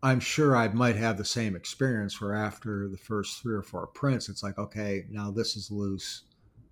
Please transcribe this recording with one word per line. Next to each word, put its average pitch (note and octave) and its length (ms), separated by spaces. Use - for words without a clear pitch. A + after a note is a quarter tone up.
I'm C3 160
sure C#3 380
I A#2 120
might A#2 260
have A2 220
the G#2 80
same A2 300
experience G#2+ 640
where G2+ 140
after G#2 560
the F#2+ 80
first - 440
three A#2 140
or G2+ 60
four F2+ 260
prints, C3 420
it's G2 120
like, G2 160
"Okay, G2+ 540
now G#2 180
this A2 260
is G2 140
loose. G2+ 540